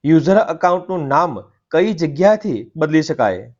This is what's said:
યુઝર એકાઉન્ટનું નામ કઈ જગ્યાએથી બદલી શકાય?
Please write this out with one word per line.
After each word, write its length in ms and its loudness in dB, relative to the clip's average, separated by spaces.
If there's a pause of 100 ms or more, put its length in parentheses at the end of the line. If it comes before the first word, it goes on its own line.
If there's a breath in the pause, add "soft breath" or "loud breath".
યુઝર 320 4
એકાઉન્ટનું 680 -2
નામ 340 0 (300)
કઈ 220 2
જગ્યાએથી 840 -2
બદલી 260 0
શકાય? 580 -4